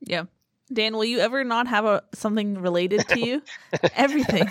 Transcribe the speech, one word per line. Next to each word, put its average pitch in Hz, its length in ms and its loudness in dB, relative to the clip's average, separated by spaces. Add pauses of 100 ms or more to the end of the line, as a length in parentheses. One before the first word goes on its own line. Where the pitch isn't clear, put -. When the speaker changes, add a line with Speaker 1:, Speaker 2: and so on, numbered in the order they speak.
Speaker 1:
Yeah. 170 220 -6 (480)
Dan, 220 240 -2
will 220 100 0
you 233 140 -2
ever 240 240 0
not 240 240 0
have 220 180 0
a, 208 180 2 (100)
something 208 480 -2
related 180 480 0
to 240 100 2
you? 247 220 -2 (260)
Speaker 2:
<laughs> - 280 0
Speaker 1:
Everything. 254 560 2